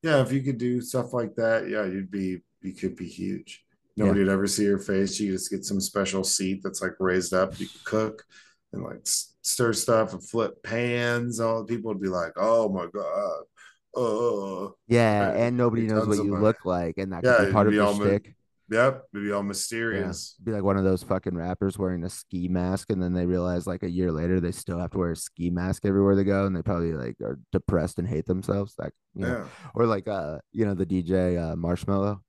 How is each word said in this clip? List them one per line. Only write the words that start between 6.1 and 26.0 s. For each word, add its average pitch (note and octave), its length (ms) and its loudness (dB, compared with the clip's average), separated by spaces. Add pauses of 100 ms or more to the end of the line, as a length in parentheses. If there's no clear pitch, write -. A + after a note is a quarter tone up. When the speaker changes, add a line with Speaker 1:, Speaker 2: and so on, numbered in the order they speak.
Speaker 1:
seat F#2+ 400 -2
that's, F#2+ 200 -6
like, F2+ 160 -4
raised F#2 340 0
up. F#2+ 260 0
You F#2+ 80 -6
could - 160 -20
cook G#2+ 400 -2 (480)
and, - 120 -8
like, - 180 -12
s-, - 400 -4
stir A#2 320 2
stuff A2 400 2
and F2+ 100 -12
flip - 400 -4
pans. A#2+ 760 -2
All A2+ 220 0
the A2 120 -4
people A2 160 -6
would G2 100 -4
be G2 60 -2
like, F2 300 -2
"Oh A2 320 4
my F#2 160 -2
God." F2 580 -4 (520)
Uh, G#2+ 760 -2 (160)
Speaker 2:
Yeah, A2 420 4
Speaker 1:
right. - 60 0
Speaker 2:
and A#2+ 220 2
nobody A#2 240 2
Speaker 1:
Be A2+ 60 0
Speaker 2:
knows A2 140 2
Speaker 1:
tons A2 60 0
Speaker 2:
what G#2 120 2
Speaker 1:
of G#2+ 60 0
Speaker 2:
you G2+ 60 0
Speaker 1:
money. G2 120 0
Speaker 2:
look A2 220 2
like, F2 320 -2
and G2 140 -6
that F2+ 140 -4
could B2+ 40 6
Speaker 1:
Yeah, A#2+ 80 8
Speaker 2:
be G#2+ 80 6
Speaker 1:
it'd G2 80 0
Speaker 2:
part G#2 140 6
of G#2 60 4
Speaker 1:
be G#2 60 4
Speaker 2:
the G#2 40 6
Speaker 1:
all G#2 120 4
mi- G#2 100 0
Speaker 2:
shtick. G2+ 300 0 (360)
Speaker 1:
Yep, C3 420 2
it'd G2+ 120 -6
be G#2 60 -2
all G2+ 100 0
Speaker 2:
Yeah. G2+ 60 -4
Speaker 1:
mysterious. G2+ 960 -4
Speaker 2:
Be A2+ 80 -2
like G#2 120 -2
one G2 140 4
of F#2+ 60 4
those F#2+ 180 4
fucking F#2 340 -4
rappers F2+ 440 -2
wearing F2+ 240 -2
a F2+ 60 -6
ski F2+ 380 -6
mask, F2+ 440 0
and F#2 100 0
then F2+ 120 0
they F2+ 120 0
realize, F2+ 400 0
like, F2 160 -6
a F#2 80 -4
year F2+ 220 0
later E2+ 280 2
they E2+ 120 -2
still - 260 -8
have F2 140 -6
to G2 80 -2
wear E2+ 120 0
a E2 40 -4
ski - 340 -6
mask F2 360 -2
everywhere G2 300 6